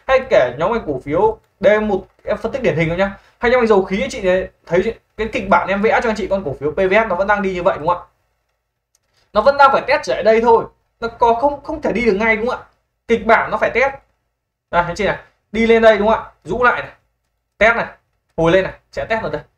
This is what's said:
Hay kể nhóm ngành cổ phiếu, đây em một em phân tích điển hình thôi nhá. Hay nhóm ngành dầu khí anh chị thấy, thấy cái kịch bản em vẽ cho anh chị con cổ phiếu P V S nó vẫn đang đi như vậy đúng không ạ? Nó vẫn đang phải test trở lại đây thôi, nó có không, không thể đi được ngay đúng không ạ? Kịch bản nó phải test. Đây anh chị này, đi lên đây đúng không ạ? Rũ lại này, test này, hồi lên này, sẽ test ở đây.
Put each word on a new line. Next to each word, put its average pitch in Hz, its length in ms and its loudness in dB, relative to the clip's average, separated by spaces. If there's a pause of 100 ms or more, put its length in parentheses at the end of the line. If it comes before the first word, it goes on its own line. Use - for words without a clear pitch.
Hay 262 140 2 (100)
kể 135 280 4
nhóm 180 140 0
ngành 226 140 -4
cổ 131 180 -4
phiếu, 170 340 0 (220)
đây 196 120 4
em 214 160 0
một 190 160 -4 (200)
em 208 120 -6
phân 226 160 -8
tích 254 100 -6
điển 165 140 0
hình 160 120 0
thôi 170 100 -4
nhá. 196 140 -2 (260)
Hay 233 120 0
nhóm 254 100 2
ngành 226 80 0
dầu 196 160 4
khí 190 160 -4
anh 269 100 -6
chị 254 100 -12
thấy, 185 280 -2 (180)
thấy 196 280 -2 (220)
cái 220 160 -6
kịch 208 160 -6
bản 214 200 2
em 196 140 -2
vẽ 226 200 2
cho 240 80 -2
anh 214 60 -2
chị 202 100 -6
con 190 180 -2
cổ 135 160 -8
phiếu 147 120 -4
P - 40 -10
V 190 160 0
S 220 160 2
nó 185 60 -2
vẫn 190 120 -2
đang 202 160 0
đi 190 120 -2
như 175 80 -6
vậy 175 160 0
đúng 147 100 -8
không - 100 0
ạ? - 60 -18 (1300)
Nó 208 80 0
vẫn 277 160 4
đang 277 160 6
phải 190 140 2
test 294 160 0
trở - 120 -4
lại - 80 -4
đây 220 180 4
thôi, 226 240 4 (360)
nó 226 80 -6
có 233 260 2
không, 285 280 -2
không - 200 -10
thể 208 100 -2
đi 226 120 -2
được 208 160 2
ngay 220 160 0
đúng 214 100 -4
không 247 120 -4
ạ? - 60 -20 (440)
Kịch 220 180 0
bản 202 240 2
nó 202 60 -4
phải 214 140 -2
test. 254 240 -2 (760)
Đây 170 120 0
anh 170 120 -6
chị 196 100 -4
này, 160 140 -2 (340)
đi 226 140 0
lên 226 160 4
đây 220 160 6
đúng 202 100 0
không - 140 0
ạ? - 80 -18 (140)
Rũ 226 180 -4
lại 240 200 2
này, 139 100 -14 (680)
test 226 180 2
này, 196 100 -6 (500)
hồi 165 160 2
lên 185 120 4
này, 147 80 -10 (200)
sẽ 185 120 -8
test 220 180 -4
ở 175 60 -6
đây. 190 140 -8 (160)